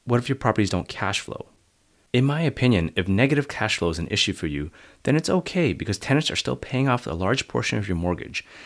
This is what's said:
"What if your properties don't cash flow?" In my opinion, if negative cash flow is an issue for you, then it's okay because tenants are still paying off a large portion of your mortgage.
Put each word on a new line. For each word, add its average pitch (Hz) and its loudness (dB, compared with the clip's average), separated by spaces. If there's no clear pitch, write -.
"What 120 2
if 123 -4
your 135 0
properties 110 2
don't 90 -2
cash - -4
flow?" - -10
In 123 4
my 147 0
opinion, 120 2
if 92 -2
negative 139 2
cash - -2
flow 85 0
is 82 -4
an 82 -4
issue 98 0
for 90 -4
you, 73 -4
then 139 2
it's 160 0
okay 175 0
because - -4
tenants 151 0
are - -4
still - -2
paying 131 -2
off 123 0
a - -4
large 92 0
portion 117 -2
of 104 -2
your 90 0
mortgage. - -4